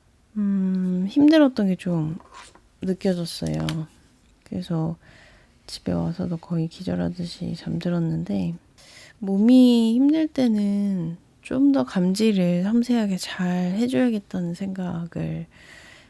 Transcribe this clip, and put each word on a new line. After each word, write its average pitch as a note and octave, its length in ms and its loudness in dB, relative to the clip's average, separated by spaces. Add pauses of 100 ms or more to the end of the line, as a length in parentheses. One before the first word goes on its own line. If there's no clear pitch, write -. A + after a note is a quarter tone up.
(380)
음, F#3 720 0
힘들었던 C#4+ 580 4
게 F#3 80 2
좀 E3 420 -2 (640)
느껴졌어요. E3 1040 -4 (580)
그래서 E3 500 -4 (720)
집에 - 240 -8
와서도 E3+ 460 -4
거의 E3 300 -4
기절하듯이 F3 880 -6
잠들었는데 E3+ 1000 -4 (640)
몸이 A3+ 760 6
힘들 D4+ 320 2
때는 G3+ 880 -2 (240)
좀 C4+ 300 2
더 C4+ 120 2
감지를 F#3 800 2
섬세하게 A3 540 0
잘 F3+ 560 -2
해줘야겠다는 A3 840 -2
생각을 E3+ 920 -6 (640)